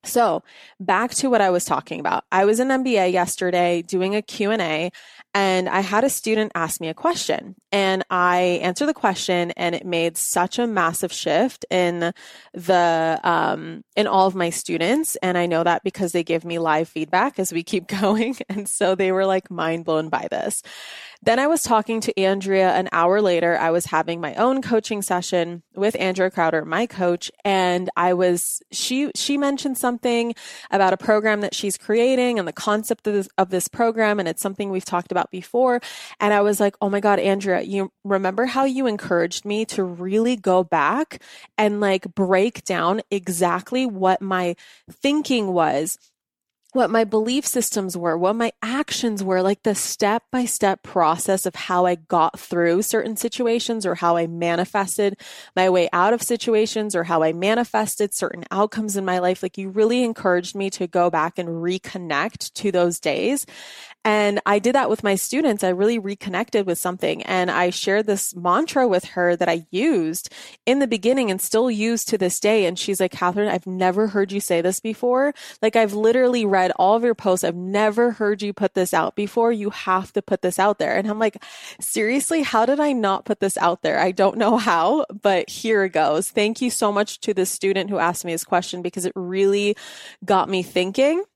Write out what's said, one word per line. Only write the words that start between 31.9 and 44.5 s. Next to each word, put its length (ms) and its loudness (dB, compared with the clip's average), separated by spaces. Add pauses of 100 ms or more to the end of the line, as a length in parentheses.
and 80 -2
the 60 -6
concept 560 -2
of 60 -2
this, 220 0
of 140 2
this 160 -2
program, 540 0
and 80 -2
it's 120 -6
something 300 -4
we've 140 -4
talked 260 -4
about 220 0
before. 480 0 (400)
And 120 4
I 80 4
was 200 2
like, 200 2
"Oh 80 0
my 120 -2
God, 180 2
Andrea, 440 0
you 280 -4 (140)
remember 420 0
how 180 0
you 220 0
encouraged 580 -2
me 220 -2
to 160 -4
really 540 0
go 260 2
back 580 0 (380)
and, 220 2
like, 340 0
break 500 2
down 460 0
exactly 760 -2
what 380 0
my 320 -2 (360)